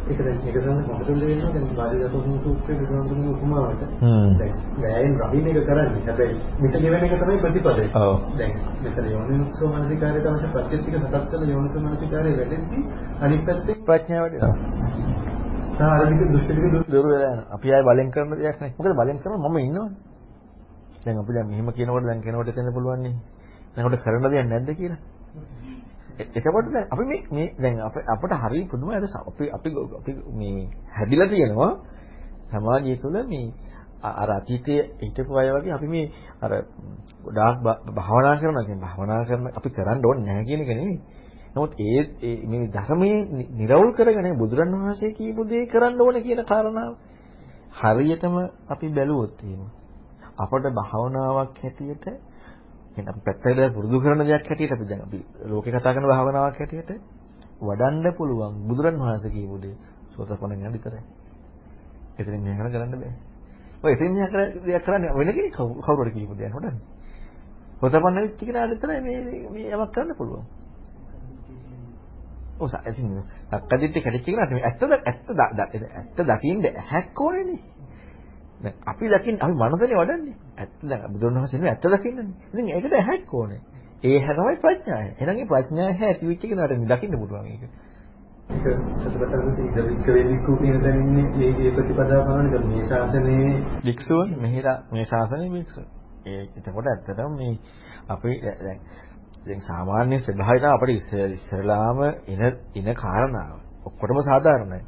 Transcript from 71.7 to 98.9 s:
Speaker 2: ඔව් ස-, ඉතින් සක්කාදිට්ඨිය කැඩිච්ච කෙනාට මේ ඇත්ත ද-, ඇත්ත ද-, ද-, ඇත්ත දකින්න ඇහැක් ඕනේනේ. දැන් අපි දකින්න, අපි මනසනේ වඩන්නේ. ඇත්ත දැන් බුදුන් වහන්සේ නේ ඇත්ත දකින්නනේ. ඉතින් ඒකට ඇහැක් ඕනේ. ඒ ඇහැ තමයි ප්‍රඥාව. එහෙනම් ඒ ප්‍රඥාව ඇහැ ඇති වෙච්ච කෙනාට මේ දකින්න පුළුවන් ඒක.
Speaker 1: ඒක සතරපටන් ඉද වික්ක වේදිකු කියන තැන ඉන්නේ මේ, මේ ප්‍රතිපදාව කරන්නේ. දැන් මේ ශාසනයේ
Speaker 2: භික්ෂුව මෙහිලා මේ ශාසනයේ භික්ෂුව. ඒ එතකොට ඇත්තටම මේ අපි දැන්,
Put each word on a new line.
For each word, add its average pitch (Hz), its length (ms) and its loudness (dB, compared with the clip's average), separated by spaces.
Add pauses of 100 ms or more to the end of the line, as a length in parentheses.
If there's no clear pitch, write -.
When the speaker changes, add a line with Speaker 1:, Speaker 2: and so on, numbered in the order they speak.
Speaker 2:
ඔව් 160 120 -6
ස-, - 160 -8
ඉතින් 117 240 -6 (400)
සක්කාදිට්ඨිය 139 560 0
කැඩිච්ච 123 220 -2
කෙනාට 185 260 0
මේ 123 120 -2
ඇත්ත 120 180 -2
ද-, 277 200 4
ඇත්ත - 240 -4
ද-, 151 260 2 (240)
ද-, 110 160 -8
ඇත්ත - 280 -14
දකින්න 156 480 2
ඇහැක් - 520 -4
ඕනේනේ. 359 420 -2 (920)
දැන් 101 260 -8
අපි - 260 -6
දකින්න, 208 300 4
අපි 175 160 0
මනසනේ 156 380 2
වඩන්නේ. 254 440 0 (180)
ඇත්ත - 260 -12
දැන් 135 300 -6
බුදුන් 110 240 0
වහන්සේ 131 260 -2
නේ 170 100 2
ඇත්ත 117 160 -2
දකින්නනේ. 208 400 2 (200)
ඉතින් 226 220 -4
ඒකට 185 260 -2
ඇහැක් 277 400 2
ඕනේ. 110 260 -4 (400)
ඒ 131 160 4
ඇහැ 143 200 2
තමයි 226 220 2
ප්‍රඥාව. 233 540 2
එහෙනම් 185 260 -2
ඒ 262 80 -4
ප්‍රඥාව 156 420 2
ඇහැ 196 200 0
ඇති 175 180 0
වෙච්ච 170 180 -2
කෙනාට 180 300 0
මේ 117 160 0
දකින්න 135 260 2
පුළුවන් 104 320 -6
ඒක. 107 160 -12 (840)
Speaker 1:
ඒක - 200 -4 (280)
සතරපටන් 127 540 -2 (120)
ඉද - 200 0
වික්ක 117 280 0
වේදිකු 127 480 2
කියන 135 240 2
තැන 135 180 4
ඉන්නේ 139 300 4
මේ, 131 240 2
මේ 127 200 2
ප්‍රතිපදාව 135 500 2
කරන්නේ. 139 300 2
දැන් 117 140 0
මේ 110 180 0
ශාසනයේ 131 680 2 (280)
Speaker 2:
භික්ෂුව 165 580 0
මෙහිලා 131 400 0 (100)
මේ 113 180 -4
ශාසනයේ 123 460 -2
භික්ෂුව. 175 340 -8 (360)
ඒ 98 200 -10 (120)
එතකොට 98 340 -6
ඇත්තටම 113 460 -4
මේ 127 200 -4 (520)
අපි 120 340 -4
දැන්, 95 400 -8 (600)